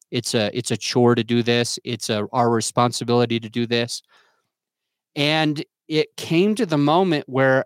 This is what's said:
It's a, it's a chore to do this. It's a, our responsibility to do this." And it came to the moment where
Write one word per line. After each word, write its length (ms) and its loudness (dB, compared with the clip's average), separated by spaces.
It's 240 -6
a, 180 0
it's 200 -6
a 40 0
chore 380 2
to 80 0
do 220 0
this. 400 0
It's 260 -8
a, 220 -2
our 180 2
responsibility 880 0
to 100 -8
do 180 -2
this." 360 -4
And 500 0
it 300 -2
came 400 0
to 100 -2
the 120 0
moment 500 2
where 380 2